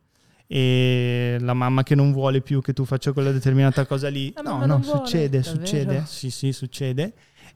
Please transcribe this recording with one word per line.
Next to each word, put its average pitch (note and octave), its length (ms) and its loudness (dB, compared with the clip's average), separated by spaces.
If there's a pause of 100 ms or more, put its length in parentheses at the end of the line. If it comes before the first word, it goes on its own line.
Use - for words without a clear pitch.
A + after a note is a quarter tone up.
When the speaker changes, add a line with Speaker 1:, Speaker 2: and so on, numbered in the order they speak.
(460)
Speaker 1:
e B2 960 2
la B2 140 -2
mamma B2+ 280 2
che D3+ 120 2
non C#3+ 180 4
vuole C3+ 280 2
più C3+ 220 -2
che C#3 100 -4
tu C3+ 120 -2
faccia C3+ 280 -2
quella C#3 200 0
determinata C3+ 540 2
cosa C#3 220 -4
lì. C#3 260 -6
Speaker 2:
La - 80 -12
Speaker 1:
No, D4 100 -6
Speaker 2:
mamma C#3 140 0
Speaker 1:
no, D3 80 4
Speaker 2:
non C3+ 80 4
vuole, C#4+ 240 0
Speaker 1:
succede, C#3+ 340 0
Speaker 2:
davvero? D#3+ 240 -4
Speaker 1:
succede. C3+ 420 -2
Sì, - 240 -10
sì, C3+ 220 -4
succede. C3+ 600 -6 (440)